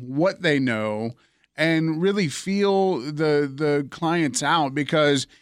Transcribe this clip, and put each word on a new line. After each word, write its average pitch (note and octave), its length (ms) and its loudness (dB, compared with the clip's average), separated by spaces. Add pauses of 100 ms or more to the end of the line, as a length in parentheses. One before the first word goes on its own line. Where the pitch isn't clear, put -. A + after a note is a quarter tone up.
what D3 420 -2
they D3+ 160 4
know A2 540 -2 (440)
and D#3+ 460 0
really G3 260 2
feel G3 720 0
the, D3 560 0
the D3 360 0
clients D#3+ 520 -2
out? D3 320 0
Because, D3 540 2 (140)